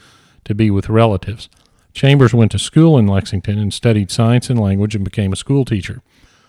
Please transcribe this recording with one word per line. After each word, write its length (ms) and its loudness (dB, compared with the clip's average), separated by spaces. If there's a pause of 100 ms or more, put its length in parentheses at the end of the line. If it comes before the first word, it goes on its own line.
(440)
to 120 -6
be 160 0
with 180 -2
relatives. 600 -2 (440)
Chambers 400 4
went 180 2
to 80 -4
school 380 4
in 100 4
Lexington 500 -2
and 160 -4
studied 380 -2
science 380 0
and 100 -2
language 360 -2
and 100 -4
became 260 -4
a 60 -6
school 260 -2
teacher. 380 -6 (480)